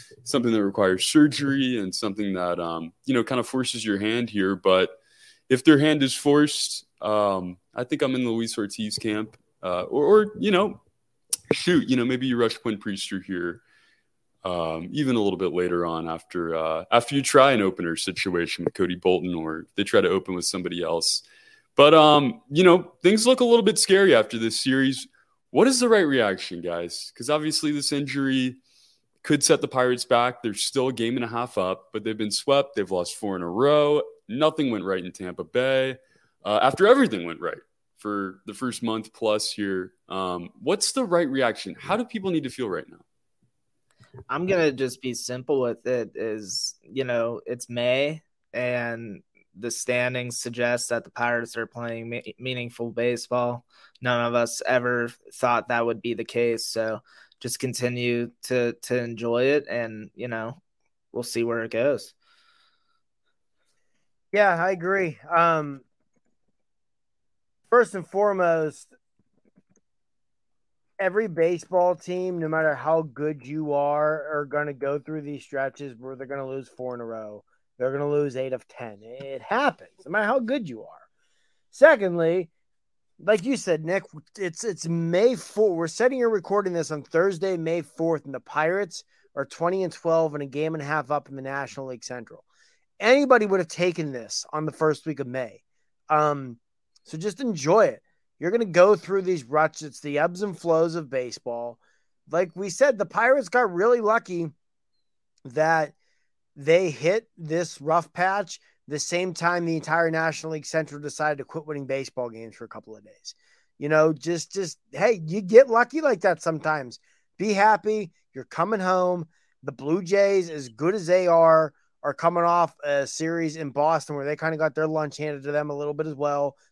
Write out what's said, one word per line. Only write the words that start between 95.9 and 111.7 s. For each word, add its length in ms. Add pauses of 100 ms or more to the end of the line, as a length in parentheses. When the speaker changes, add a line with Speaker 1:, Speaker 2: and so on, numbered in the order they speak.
Speaker 3:
Um, 480 (460)
so 140
just 240
enjoy 440
it. 160 (380)
You're 120
gonna 140
go 300
through 280
these 200
ruts. 380
It's 180
the 200
ebbs 240
and 140
flows 380
of 140
baseball. 720 (500)
Like 260
we 140
said, 280
the 80
Pirates 440
got 240
really 280
lucky 500 (920)
that – 480 (600)
they 340
hit 380 (100)
this 440
rough 320
patch 460 (280)
the 120
same 340
time 320
the 100
entire 360
National 420
League 120
Central 360
decided 380
to 60
quit 200
winning 220